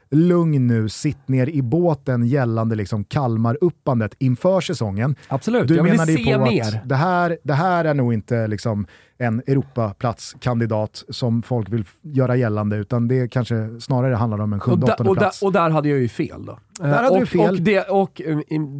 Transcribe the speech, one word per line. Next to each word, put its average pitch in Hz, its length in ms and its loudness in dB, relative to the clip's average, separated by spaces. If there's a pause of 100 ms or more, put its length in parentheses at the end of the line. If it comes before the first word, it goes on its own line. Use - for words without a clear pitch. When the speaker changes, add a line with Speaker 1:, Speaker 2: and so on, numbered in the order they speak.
(120)
Speaker 1:
lugn 160 560 4
nu, 113 220 2
sitt - 380 -6
ner 131 220 0
i 156 120 -2
båten 135 680 0
gällande 113 480 0
liksom 104 280 -4
Kalmar-uppandet 117 1160 0
inför 170 420 2
säsongen. 117 540 -2 (120)
Speaker 2:
Absolut, 196 400 -2
Speaker 1:
Du 165 80 4
Speaker 2:
jag 165 80 4
ville 165 120 4
Speaker 1:
menade 160 160 2
ju 160 140 4
Speaker 2:
se - 120 2
Speaker 1:
på 131 80 2
Speaker 2:
mer. 120 160 2
Speaker 1:
att 110 280 -4
det 139 60 0
här, 175 480 0
det 151 100 -2
här 170 320 0
är 151 80 0
nog 123 200 0
inte 113 340 -2
liksom 104 400 -4 (300)
en 120 300 -2
Europaplatskandidat 117 1600 -4
som 117 340 -2
folk 113 260 -4
vill 113 120 -2
f-, - 200 -12
göra 131 340 -2
gällande, 107 420 0
utan 117 300 -2
det 127 200 0
kanske 113 520 -4
snarare 127 360 0
handlar 107 260 -2
om 104 120 -2
en 101 60 -2
sjunde, 120 240 2
Speaker 2:
Och - 40 2
da-, 214 60 2
Speaker 1:
åttonde 202 160 0
Speaker 2:
och 190 60 4
da-, 165 60 2
Speaker 1:
plats. 196 200 0
Speaker 2:
och 196 120 0
där 165 160 2
hade 151 200 2
jag 143 100 2
ju 123 80 2
fel 113 380 -6
då. 110 120 -14 (220)
Speaker 1:
Där 143 100 0
Speaker 2:
Eh, 143 60 4
Speaker 1:
hade 170 220 4
du - 40 4
Speaker 2:
och, 240 80 0
Speaker 1:
fel. 185 260 4
Speaker 2:
och 180 60 0
det, 190 280 4
och, 196 360 0
eh, 156 140 -2
i-, 156 280 -4 (120)